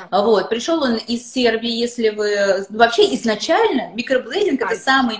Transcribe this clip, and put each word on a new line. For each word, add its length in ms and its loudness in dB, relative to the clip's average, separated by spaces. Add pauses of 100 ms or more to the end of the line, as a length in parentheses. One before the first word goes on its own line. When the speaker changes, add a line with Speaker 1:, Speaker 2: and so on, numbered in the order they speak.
(120)
Speaker 1:
Да. 100 4
Speaker 2:
вот, 280 4
пришёл 340 0
он 140 2
из 340 -6
Сербии, 400 0
если 380 -2
вы... 600 0
Вообще 460 2
изначально 800 0
микроблейдинг — 680 -2
это 80 -4
Speaker 1:
Ай. 60 -2
Speaker 2:
сам 200 0
самый 220 0